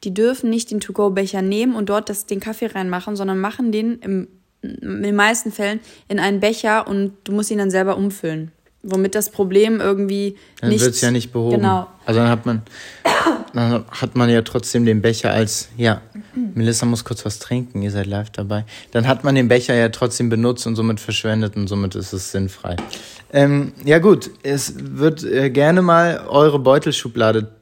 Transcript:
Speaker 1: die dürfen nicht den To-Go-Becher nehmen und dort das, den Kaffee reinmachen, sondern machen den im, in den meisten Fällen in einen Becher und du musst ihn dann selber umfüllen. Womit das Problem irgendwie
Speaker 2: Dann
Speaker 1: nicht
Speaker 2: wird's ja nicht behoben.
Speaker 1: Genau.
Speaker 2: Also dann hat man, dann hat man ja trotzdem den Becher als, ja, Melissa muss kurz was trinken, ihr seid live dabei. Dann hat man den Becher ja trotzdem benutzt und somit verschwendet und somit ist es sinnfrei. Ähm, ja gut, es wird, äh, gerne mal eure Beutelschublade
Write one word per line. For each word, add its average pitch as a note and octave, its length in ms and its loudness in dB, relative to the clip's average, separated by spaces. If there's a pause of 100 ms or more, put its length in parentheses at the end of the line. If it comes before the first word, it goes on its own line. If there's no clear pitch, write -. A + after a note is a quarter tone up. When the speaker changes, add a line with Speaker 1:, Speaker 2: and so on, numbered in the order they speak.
Speaker 1:
die G3 100 -6
dürfen A#3 360 2
nicht A3+ 220 -2
den G#3+ 100 -4
To-Go-Becher G3 600 -2
nehmen G#3+ 320 0
und G#3+ 140 -2
dort G#3 220 -2
das, G#3 160 -8
den G3 160 -6
Kaffee A3 240 -6
reinmachen, F#3+ 500 -4
sondern G3 240 -2
machen A3 320 -2
den A3+ 280 -2
im, F#3 280 -4 (360)
in - 400 -8
den G#3 120 0
meisten A3 360 2
Fällen G#3 280 -4 (280)
in G3+ 120 -2
einen G3 200 0
Becher A3 480 0
und G3 260 -2 (120)
du G3 60 -6
musst G#3 200 -2
ihn G#3+ 80 -2
dann G3 100 0
selber F#3+ 260 0
umfüllen. E3+ 560 -4 (300)
Womit F#3+ 340 0
das G#3+ 140 -2
Problem G3+ 500 2
irgendwie G3 560 -2 (260)
Speaker 2:
Dann A#2+ 100 2
Speaker 1:
nicht G#2+ 100 2
Speaker 2:
wird's B2 200 2
ja B2 100 2
nicht A#2+ 200 -2
behoben. A#2 260 0
Speaker 1:
Genau. A2 300 0 (180)
Speaker 2:
Also A2+ 160 0
dann A#2 80 4
hat A#2 180 0
man, A2+ 160 -2 (920)
dann A#2+ 380 0
hat - 240 -6
man B2 140 4
ja A#2 120 6
trotzdem A#2+ 440 -2
den A2 160 4
Becher A2+ 300 0
als, G#2+ 460 -2
ja, A2+ 240 0 (540)
Melissa A2+ 320 0
muss A#2 180 -2
kurz - 180 -8
was G#2+ 160 -6
trinken, B2 440 -6
ihr G#2 80 -2
seid G2 160 -4
live G2+ 240 -4
dabei. G#2 340 -6 (260)
Dann A#2+ 160 2
hat C3 160 0
man C#3 120 2
den B2+ 120 4
Becher B2 280 4
ja A#2 140 4
trotzdem A#2+ 400 -2
benutzt A#2+ 380 0
und A2+ 80 -2
somit A2+ 240 0
verschwendet A2 560 -2
und G2+ 120 -4
somit G2 280 -2
ist F#2+ 180 -8
es F#2 180 -8
sinnfrei. F#2+ 460 -6 (540)
Ähm, C#3+ 420 2 (120)
ja D3+ 140 6
gut, F3 320 4 (120)
es C#3 340 -4
wird, C#3 460 0
äh, C3+ 280 0
gerne D3+ 300 4
mal E3+ 460 4
eure D3 320 4
Beutelschublade A#2 920 2 (100)